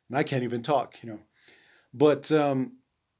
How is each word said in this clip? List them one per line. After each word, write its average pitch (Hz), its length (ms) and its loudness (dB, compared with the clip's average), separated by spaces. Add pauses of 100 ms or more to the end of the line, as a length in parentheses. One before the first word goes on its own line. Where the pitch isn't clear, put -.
And 120 80 -4
I 151 60 2
can't 127 220 -2
even 117 180 -4
talk, 131 400 -2
you 113 80 -14
know. 107 100 -14 (720)
But, 139 400 2
um, 139 400 0 (480)